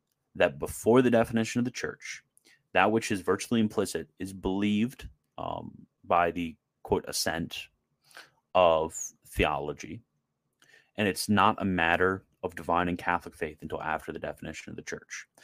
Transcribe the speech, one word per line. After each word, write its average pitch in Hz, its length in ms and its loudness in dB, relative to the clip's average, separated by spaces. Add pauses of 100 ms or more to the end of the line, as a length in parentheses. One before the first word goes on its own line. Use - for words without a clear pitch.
(360)
that 85 240 2
before 113 420 4
the 123 80 4
definition 113 500 2
of 123 60 0
the 123 60 -6
church, - 500 -12 (520)
that 95 180 6
which 113 200 0
is 95 100 -2
virtually 98 400 0
implicit 101 480 -2 (100)
is 95 140 -8
believed, 104 760 -2 (300)
um, 50 340 -8 (320)
by 87 280 2
the, 82 240 -6 (280)
quote, - 240 0
"assent" - 600 -4 (840)
of 82 400 6 (340)
theology. 73 760 -2 (960)
And 104 100 2
it's - 220 -4
not 104 320 4
a 101 40 -4
matter 90 600 2 (180)
of 90 120 -6
divine 87 340 0
and 87 80 -4
Catholic - 380 -4
faith 76 260 -8
until 80 200 -8
after 78 300 -6
the 76 80 -10
definition 78 500 -12
of 78 60 -12
the 78 60 -14
church. - 460 -14 (160)